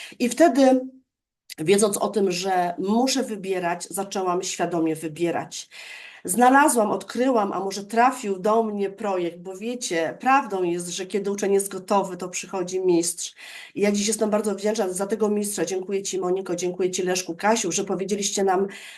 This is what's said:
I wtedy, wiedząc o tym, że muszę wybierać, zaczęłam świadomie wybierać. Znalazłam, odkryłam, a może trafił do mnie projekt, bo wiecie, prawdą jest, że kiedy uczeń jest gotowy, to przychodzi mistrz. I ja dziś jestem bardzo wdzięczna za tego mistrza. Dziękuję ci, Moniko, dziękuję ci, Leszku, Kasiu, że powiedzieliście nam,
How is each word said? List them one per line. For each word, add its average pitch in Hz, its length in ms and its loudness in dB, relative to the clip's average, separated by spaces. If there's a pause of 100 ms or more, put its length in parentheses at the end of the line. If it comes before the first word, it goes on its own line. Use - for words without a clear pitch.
(180)
I 240 100 2
wtedy, 262 520 6 (800)
wiedząc 202 380 2
o 208 120 0
tym, 202 240 0
że 180 460 0
muszę 240 440 2
wybierać, 180 680 -4
zaczęłam 185 520 -2
świadomie 170 540 -2
wybierać. 160 720 -4 (560)
Znalazłam, 247 640 6
odkryłam, 220 640 0
a 180 80 -4
może 196 240 -6
trafił 226 540 2
do 214 240 4
mnie 202 280 -4
projekt, 180 480 -4
bo 185 180 -12
wiecie, 185 640 -4
prawdą 226 420 2
jest, 175 260 -2
że 185 180 -8
kiedy 202 240 -2
uczeń 202 220 0
jest 196 160 4
gotowy, 185 480 -2
to 180 120 -8
przychodzi 185 520 -6
mistrz. 175 540 0 (400)
I - 60 -4
ja 202 120 4
dziś 202 160 0
jestem 214 220 0
bardzo 214 240 2
wdzięczna 208 380 0
za 196 140 -4
tego 208 220 0
mistrza. 208 360 -2
Dziękuję 196 380 -2
ci, 190 160 -4
Moniko, 185 380 -2
dziękuję 180 340 -2
ci, 185 120 -4
Leszku, 180 340 -2
Kasiu, 208 360 2
że 196 120 -2
powiedzieliście 196 600 -2
nam, 190 220 2 (320)